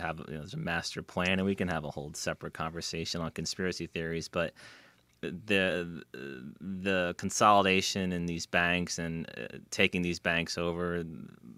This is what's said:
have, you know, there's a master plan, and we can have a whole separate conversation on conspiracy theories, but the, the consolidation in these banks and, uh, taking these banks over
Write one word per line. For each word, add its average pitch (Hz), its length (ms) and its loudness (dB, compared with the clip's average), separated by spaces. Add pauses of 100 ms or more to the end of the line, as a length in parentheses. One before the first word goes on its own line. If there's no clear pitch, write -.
have, 80 280 -4
you 71 60 -8
know, 78 40 -6
there's 82 160 -10
a - 20 -8
master 85 460 -4
plan, 92 380 0
and 95 40 2
we 98 120 2
can 95 100 0
have 82 180 -2
a 73 60 -4
whole 73 240 -8
separate - 380 -6
conversation 82 680 -6
on 80 120 -4
conspiracy 87 560 -4
theories, 82 400 -4
but 85 240 0 (680)
the, 87 840 0 (560)
the 92 580 0
consolidation 95 960 6
in 87 120 0
these 85 220 -2
banks 87 540 2
and, 82 360 -4
uh, - 220 -10 (140)
taking 95 280 4
these 87 200 0
banks 85 360 0
over 87 460 -2 (560)